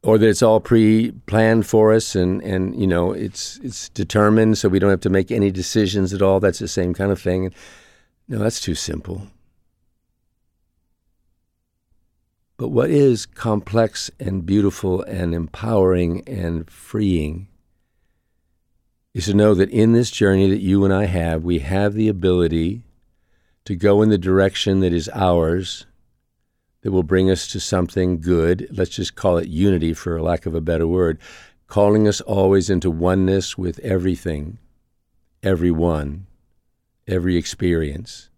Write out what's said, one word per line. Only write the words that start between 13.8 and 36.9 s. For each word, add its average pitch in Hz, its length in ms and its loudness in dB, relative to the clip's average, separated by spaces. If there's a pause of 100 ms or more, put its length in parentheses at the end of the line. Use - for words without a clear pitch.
and 95 260 -6
beautiful 95 560 0
and 87 320 -6
empowering 90 920 0
and 85 420 -6
freeing 90 760 -4 (1700)
is 92 100 -4
to 101 80 0
know 104 220 6
that 95 160 2
in 113 220 4
this 117 180 2
journey 98 380 4
that 98 120 0
you 98 240 2
and 98 80 2
I 98 120 2
have, 82 380 -2
we 87 160 0
have 98 360 -2
the 110 120 0
ability 90 760 0 (840)
to 101 100 -6
go 101 260 4
in 110 80 4
the 107 80 4
direction 95 600 0
that 90 140 2
is 82 200 -2
ours, 90 720 0 (960)
that 104 100 -4
will 92 120 2
bring 92 260 0
us 92 180 -2
to - 120 -10
something 90 640 -2
good. 87 500 0
Let's 92 240 -6
just 95 200 -8
call 90 220 0
it 85 100 -4
unity, 82 460 0
for 82 280 -6
lack 82 240 -4
of 80 100 -6
a 82 60 -2
better 82 260 -2
word, 85 300 0 (500)
calling 104 400 4
us 104 140 0
always 98 480 2
into 90 200 0
oneness 92 680 0
with 90 220 -8
everything, 90 800 -4 (840)
everyone, 82 840 -2 (840)